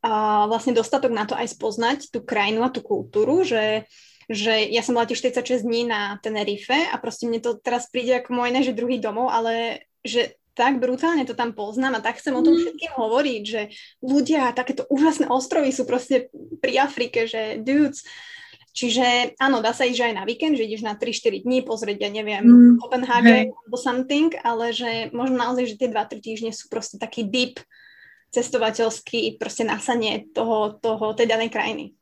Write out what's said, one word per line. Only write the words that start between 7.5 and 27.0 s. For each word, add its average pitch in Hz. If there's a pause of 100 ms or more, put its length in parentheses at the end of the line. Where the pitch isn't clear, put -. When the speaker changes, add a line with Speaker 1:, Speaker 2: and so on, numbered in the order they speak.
Speaker 1:
teraz 247
príde 247
ako 247
môj, 240
ne 262
že 254
druhý 240
domov, 220
ale 226 (160)
že 233 (180)
tak 262
brutálne 262
to 247
tam 233
poznám 220
a 214
tak 226
chcem -
o 320
tom 330
Speaker 2:
Mhm. 339
Speaker 1:
všetkým 330
hovoriť, 240
že 214 (440)
ľudia, 269
takéto 254
úžasné 294
ostrovy 262
sú 254
proste 247 (320)
pri 254
Afrike, 247
že 220
dudes. 277 (680)
Čiže 247
áno, 269
dá 220
sa 247
ísť, 247
že 240
aj 220
na 190
víkend, 269
že 226
ideš 214
na 214
tri, 240
štyri 202
dní 254
pozrieť, 214
ja 208
neviem, 208
Speaker 2:
Mm, 240
Speaker 1:
Copenhagen 233
Speaker 2:
hej. -
Speaker 1:
alebo 226
something, 269
ale 233
že 226
možno 254
naozaj, 240
že 208
tie 240
dva, 214
tri 220
týždne 220
sú -
proste 220
taký 226